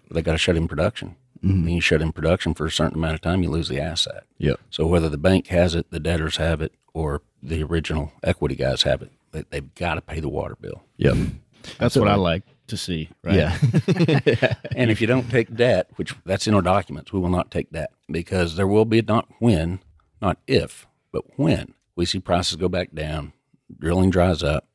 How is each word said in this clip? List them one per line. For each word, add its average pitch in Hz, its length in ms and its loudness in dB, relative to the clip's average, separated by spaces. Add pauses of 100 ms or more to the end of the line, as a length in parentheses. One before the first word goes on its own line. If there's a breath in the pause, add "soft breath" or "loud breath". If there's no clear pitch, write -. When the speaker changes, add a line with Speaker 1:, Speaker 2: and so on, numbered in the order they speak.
(100)
Speaker 1:
They 82 120 -2
gotta 80 160 0
shut 87 180 2
in 82 120 0
production. 90 480 -4 (280)
Speaker 2:
Mm-hmm. 92 200 4
Speaker 1:
When 82 100 0
you 85 80 0
shut 78 180 2
in 80 120 0
production 80 420 0
for 76 120 -4
a 78 40 -4
certain - 260 -2
amount 80 180 -2
of 78 60 -6
time, 90 220 0
you 80 80 -2
lose 82 180 -2
the 65 120 -4
asset. - 440 -6 (140)
Speaker 3:
Yep. 69 200 0 (120)
Speaker 1:
So 78 160 0
whether 82 240 4
the 73 80 -4
bank 92 300 2
has 87 260 4
it, 82 160 -4
the 80 100 -6
debtors 80 380 -2
have 80 240 0
it, 80 100 -6 (220)
or 76 260 -4 (220)
the 80 200 -4
original 78 500 -4 (100)
equity 76 320 -2
guys 65 300 0
have 65 180 0
it, - 80 -18 (220)
they, 80 180 -10
they've 69 240 -12
gotta 82 260 -4
pay 80 200 -8
the 73 100 -4
water 73 280 -6
bill. 50 240 -14 (140)
Speaker 3:
Yep. - 200 4 (600 loud breath)
Speaker 4:
That's 120 180 0
what 107 120 4
I 101 60 4
like 92 280 0 (260)
to 107 80 -8
see, 82 340 -6 (120)
right? - 120 0
Speaker 3:
Yeah. 85 260 4
<laughs> 147 1160 2
Speaker 1:
And 123 140 2
if 107 100 -2
you 110 60 2
don't 123 240 0
take 117 240 0
debt, 117 420 2
which - 180 -8 (100)
that's 95 220 -2
in 110 80 4
our 98 80 4
documents, 90 500 -2
we 98 80 -2
will 90 100 0
not 90 200 -2
take - 200 -6
debt 78 200 -8 (200)
because 85 460 -2
there 98 100 0
will 107 180 4
be 113 180 2
not 107 240 0 (120)
when, 90 420 2 (400)
not 95 260 -2
if, - 400 -2 (260)
but - 120 -6 (140)
when 113 360 0 (220)
we 87 80 0
see 95 140 -2
prices 90 380 0
go 90 120 -2
back 90 240 -4
down, 78 400 -8 (460)
drilling 92 320 2
dries 87 320 2
up, 73 320 -2